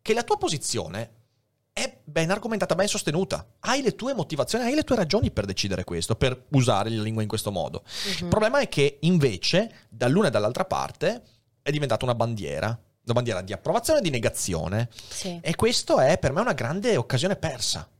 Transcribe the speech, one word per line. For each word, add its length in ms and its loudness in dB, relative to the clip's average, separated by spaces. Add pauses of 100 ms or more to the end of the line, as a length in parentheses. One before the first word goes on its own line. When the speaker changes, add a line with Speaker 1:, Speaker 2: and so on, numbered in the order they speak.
Speaker 1:
che 140 0
la 80 0
tua 140 0
posizione 720 -4 (640)
è 320 -6
ben 260 0
argomentata, 460 0
ben 120 2
sostenuta. 580 -2 (140)
Hai 220 0
le 140 2
tue 180 -4
motivazioni, 500 -2
hai 100 0
le 100 2
tue 120 2
ragioni 360 2
per 120 -2
decidere 400 -2
questo, 300 -2
per 380 -2
usare 380 4
la 120 -2
lingua 200 -2
in 60 -2
questo 220 -2
modo. 340 -4
Speaker 2:
Mhm. 260 -8 (120)
Speaker 1:
Il 60 -6
problema 320 4
è 80 0
che 340 2
invece, 880 2
dall'una 380 4
e 20 2
dall'altra 340 0
parte, 580 -2 (400)
è 80 -4
diventata 340 0
una 100 0
bandiera. 540 -2
Una 460 -8
bandiera 280 0
di 100 -8
approvazione 460 0
e 40 2
di 80 0
negazione. 760 -2 (200)
Speaker 2:
Sì. 340 -8
Speaker 1:
E 140 -2
questo 420 2
è 200 6
per 140 0
me 80 0
una 140 0
grande 420 0
occasione 400 0
persa, 520 -6 (120)